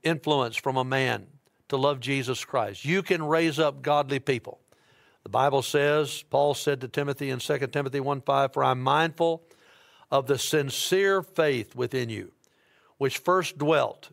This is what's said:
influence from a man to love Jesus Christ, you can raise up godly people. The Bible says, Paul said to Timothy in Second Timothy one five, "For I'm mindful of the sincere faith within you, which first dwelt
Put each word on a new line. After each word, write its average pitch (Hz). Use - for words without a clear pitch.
influence 147
from 135
a 127
man 127
to 139
love 139
Jesus 127
Christ, 104
you 175
can 175
raise 156
up 139
godly 143
people. -
The 104
Bible 135
says, 147
Paul 143
said 135
to 131
Timothy 143
in 127
Second 139
Timothy 139
one 135
five, 139
"For 135
I'm 127
mindful 160
of 131
the 135
sincere 185
faith 143
within 123
you, 101
which 135
first 180
dwelt 147